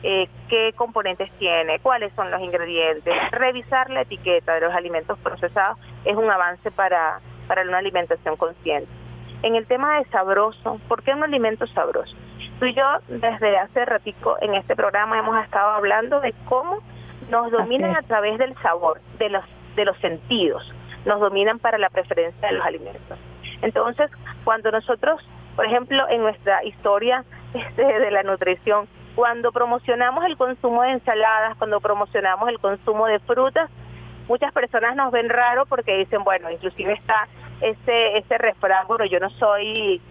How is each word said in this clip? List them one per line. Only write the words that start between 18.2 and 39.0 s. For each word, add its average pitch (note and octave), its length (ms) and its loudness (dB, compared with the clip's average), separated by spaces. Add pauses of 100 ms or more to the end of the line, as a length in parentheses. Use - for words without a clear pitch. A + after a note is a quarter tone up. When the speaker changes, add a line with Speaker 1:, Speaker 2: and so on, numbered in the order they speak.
Speaker 1:
del C4 220 0
sabor, E3+ 420 0 (160)
de G#3+ 120 0
los, G3 140 -2 (320)
de G#3 80 2
los G3 140 2
sentidos, F3 760 -2 (320)
nos G#3 140 2
dominan G#3 400 2
para A3 180 2
la G3 120 2
preferencia F3 600 -2
de F#3 60 0
los F3+ 100 -2
alimentos. - 520 -8 (440)
Entonces, A#3 500 0 (320)
cuando A3 280 2
nosotros, B3+ 500 0 (340)
por A3+ 100 0
ejemplo, B3 440 2
en A#3 120 2
nuestra G#3+ 420 0
historia, A3+ 600 0 (160)
<laughs> - 140 -18
este, A#3+ 300 -2
de G#3+ 280 4
la G3 120 2
nutrición, G3 640 0 (280)
cuando A#3 360 2
promocionamos B3 720 0
el E4 100 0
consumo B3 480 2
de C4 80 2
ensaladas, A3 680 2
cuando G#3+ 220 0
promocionamos G#3 720 0
el A3+ 100 -4
consumo G#3+ 480 0
de G#3+ 120 2
frutas, C4 500 2 (580)
muchas C4 240 0
personas A#3+ 440 0
nos C4+ 160 0
ven A#3 180 0
raro B3 380 4
porque A#3 300 0
dicen, F#3+ 260 0
bueno, F3+ 280 0
inclusive F3+ 420 -4
está G#3+ 340 -2 (340)
ese, A3+ 560 0
ese A#3 200 0
refrán, F#3+ 500 2
"Bueno, A3+ 180 0